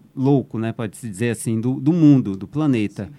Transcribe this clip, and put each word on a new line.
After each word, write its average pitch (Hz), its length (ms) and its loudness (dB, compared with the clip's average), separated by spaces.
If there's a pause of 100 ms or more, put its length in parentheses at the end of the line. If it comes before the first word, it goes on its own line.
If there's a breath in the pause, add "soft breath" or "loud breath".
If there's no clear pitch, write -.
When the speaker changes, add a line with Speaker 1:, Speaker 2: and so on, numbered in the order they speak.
(160)
Speaker 1:
louco, 131 440 0
né? 113 120 -4
Pode-se 113 380 -10
dizer 110 220 -4
assim, 110 280 -4
do, 127 200 -4
do 135 120 0
mundo, 139 460 4
do 95 100 -12
planeta. 117 580 -2
Speaker 2:
Sim. 78 140 -16